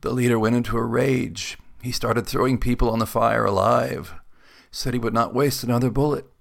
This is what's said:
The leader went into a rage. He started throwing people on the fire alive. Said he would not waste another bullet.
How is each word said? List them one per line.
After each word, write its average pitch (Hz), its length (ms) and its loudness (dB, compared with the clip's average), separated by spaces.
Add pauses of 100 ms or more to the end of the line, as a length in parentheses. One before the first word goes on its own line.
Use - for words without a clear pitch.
The - 100 -4
leader 120 260 2
went 110 180 2
into 120 220 0
a 117 60 0
rage. 123 720 -2 (240)
He 123 100 -8
started 113 340 -2
throwing 127 320 0
people 120 320 2
on 113 100 0
the 113 60 2
fire 113 400 0
alive. 110 720 0 (560)
Said - 220 -4
he 123 60 0
would 117 140 -2
not 113 200 2
waste 131 300 0
another 120 260 0
bullet. 139 360 0 (160)